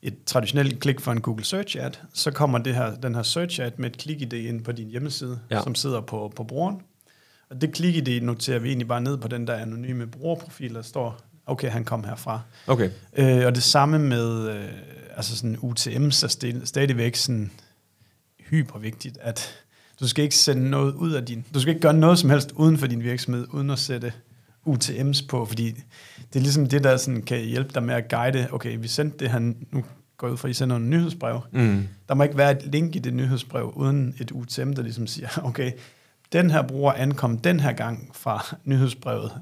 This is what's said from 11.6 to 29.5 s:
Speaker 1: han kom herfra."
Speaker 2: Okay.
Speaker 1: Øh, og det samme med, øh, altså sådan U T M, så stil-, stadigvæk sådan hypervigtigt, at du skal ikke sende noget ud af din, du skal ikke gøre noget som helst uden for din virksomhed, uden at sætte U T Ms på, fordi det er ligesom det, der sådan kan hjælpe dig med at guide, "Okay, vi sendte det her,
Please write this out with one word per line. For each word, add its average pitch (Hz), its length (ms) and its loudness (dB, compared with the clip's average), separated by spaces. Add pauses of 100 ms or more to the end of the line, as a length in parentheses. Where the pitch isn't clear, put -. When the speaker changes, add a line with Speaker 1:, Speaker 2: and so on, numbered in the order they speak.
Speaker 1:
han 113 140 -4
kom 113 200 -6
herfra." 113 360 -8 (260)
Speaker 2:
Okay. 117 240 2 (260)
Speaker 1:
Øh, 127 300 6
og 120 80 4
det 123 80 0
samme 151 360 6
med, 117 520 0
øh, 104 140 -6 (520)
altså 113 200 -6
sådan 113 240 -4
U 123 140 -4
T - 140 0 (120)
M, 147 100 4
så 131 180 2
stil-, 123 380 -4
stadigvæk 123 500 2
sådan 107 340 -2 (880)
hypervigtigt, 120 800 -4
at - 340 -8 (460)
du 131 80 0
skal 147 160 2
ikke 143 120 2
sende 131 340 4
noget 139 240 2
ud 165 180 -2
af 131 120 -2
din, 120 200 -8 (100)
du 139 60 2
skal 135 140 2
ikke 160 60 -4
gøre 156 140 8
noget 165 240 8
som 143 120 6
helst 143 260 4
uden 156 220 8
for 135 80 0
din 120 180 0
virksomhed, 123 480 -2
uden 143 180 -2
at 131 80 -2
sætte 123 340 -4 (520)
U 147 120 2
T - 140 -2 (140)
Ms 135 180 2
på, 123 220 -2
fordi 113 260 -2 (640)
det - 60 -2
er - 20 2
ligesom 143 280 4
det, 139 160 2
der 131 120 8
sådan 127 260 -2
kan 120 180 -2
hjælpe 120 340 -2
dig 127 80 0
med 123 120 0
at 117 140 -2
guide, 123 440 0
"Okay, 117 280 -6
vi 117 80 -8
sendte 147 300 -2
det 123 120 -2
her, 123 80 2 (320)